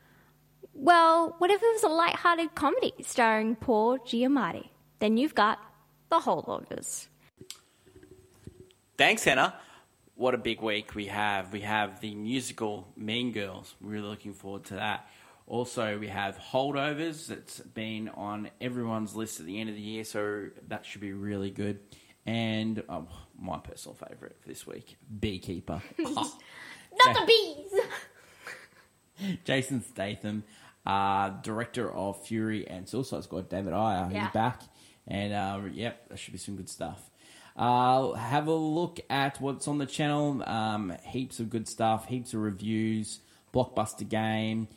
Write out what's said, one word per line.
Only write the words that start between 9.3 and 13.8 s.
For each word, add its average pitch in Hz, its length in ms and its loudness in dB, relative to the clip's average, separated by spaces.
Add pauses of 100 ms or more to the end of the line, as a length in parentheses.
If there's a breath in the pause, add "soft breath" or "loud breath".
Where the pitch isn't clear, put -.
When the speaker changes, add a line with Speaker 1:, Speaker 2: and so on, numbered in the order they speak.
Speaker 2:
What 123 180 2
a 120 40 0
big 113 220 -4
week 107 360 -2
we 104 100 -4
have! 98 460 -2
We 107 80 -6
have 104 400 -2
the 107 160 -8
musical 107 800 -4
Mean 117 360 -4
Girls. 101 480 -8